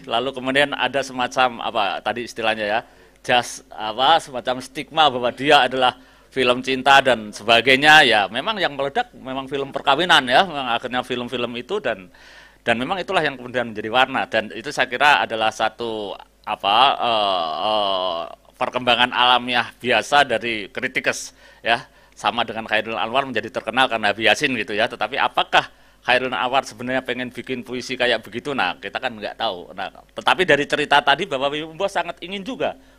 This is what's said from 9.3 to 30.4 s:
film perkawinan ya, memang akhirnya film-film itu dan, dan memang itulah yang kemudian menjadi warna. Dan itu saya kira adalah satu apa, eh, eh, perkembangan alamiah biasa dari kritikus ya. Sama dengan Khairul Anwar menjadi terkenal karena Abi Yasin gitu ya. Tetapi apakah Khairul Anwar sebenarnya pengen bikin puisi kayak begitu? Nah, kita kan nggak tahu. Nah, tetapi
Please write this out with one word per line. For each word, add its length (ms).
film 240
perkawinan 560
ya, 200
memang 260
akhirnya 300
film-film 540
itu 240
dan, 280
dan 160
memang 200
itulah 220
yang 140
kemudian 400
menjadi 160
warna. 360
Dan 280
itu 160
saya 160
kira 340
adalah 300
satu 640
apa, 320
eh, 540
eh, 640
perkembangan 560
alamiah 640
biasa 500
dari 460
kritikus 640
ya. 200
Sama 300
dengan 240
Khairul 320
Anwar 240
menjadi 260
terkenal 380
karena 240
Abi 160
Yasin 260
gitu 220
ya. 160
Tetapi 240
apakah 560
Khairul 260
Anwar 380
sebenarnya 320
pengen 320
bikin 320
puisi 320
kayak 240
begitu? 320
Nah, 240
kita 240
kan 160
nggak 240
tahu. 320
Nah, 160
tetapi 320